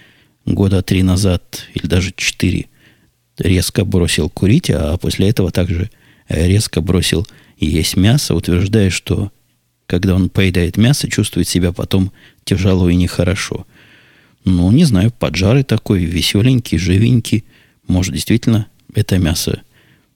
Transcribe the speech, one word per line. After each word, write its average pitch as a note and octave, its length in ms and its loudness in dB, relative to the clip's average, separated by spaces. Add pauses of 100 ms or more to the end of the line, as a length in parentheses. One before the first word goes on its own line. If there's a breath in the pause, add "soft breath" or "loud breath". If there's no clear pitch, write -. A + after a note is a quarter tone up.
(460 soft breath)
Года G2 360 2
три F#2 200 0
назад F#2 720 -2
или - 120 -6
даже F#2 300 -2
четыре - 500 -4 (720 soft breath)
резко F#2 460 0
бросил F2 440 0
курить, F#2+ 420 0
а D#2 280 -2
после - 300 -2
этого G#2 220 0
также, F2+ 400 -2 (380 soft breath)
э, D#2+ 180 0
резко F#2+ 340 0
бросил E2 460 0 (320 loud breath)
есть D#2 380 -2
мясо, A2 380 2
утверждая, F#2+ 560 0
что G2 420 -4 (540)
когда F2+ 280 0
он F#2 140 2
поедает F2+ 480 0
мясо, A#2+ 320 2
чувствует - 400 -2
себя F2 240 0
потом F#2+ 400 -2 (320 soft breath)
тяжело F#2 440 2
и F2 60 2
нехорошо. F2+ 720 -2 (800 soft breath)
Ну, F#2 260 2
не D3 140 6
знаю, A2+ 260 2
поджарый G2+ 520 0
такой, G#2 420 0
весёленький, G2 760 0
живенький. G#2+ 680 0 (420 soft breath)
Может, F2+ 280 -2
действительно, A2 520 0 (280)
это G#2 240 -2
мясо - 440 -2 (540 soft breath)